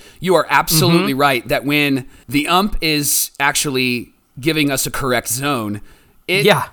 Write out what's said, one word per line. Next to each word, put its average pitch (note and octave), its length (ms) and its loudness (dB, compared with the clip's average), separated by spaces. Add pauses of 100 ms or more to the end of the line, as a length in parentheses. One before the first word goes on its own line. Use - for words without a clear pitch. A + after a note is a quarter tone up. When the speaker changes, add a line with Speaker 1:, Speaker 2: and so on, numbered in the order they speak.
(200)
Speaker 1:
You F3 160 2
are D3+ 140 2
absolutely D3 640 2
Speaker 2:
Mm-hmm. C3 80 -2
Speaker 1:
right C3+ 260 2
that B2+ 160 -2
when C#3+ 460 0 (180)
the D3 220 -2
ump G#3 320 2
is D3+ 580 -2
actually C3 720 -2 (300)
giving D#3 280 0
us C3+ 160 -2
a C3+ 60 -6
correct B2 380 -2
zone, A#2 500 -4 (480)
it, F#3 180 0
Speaker 2:
Yeah. F3 280 2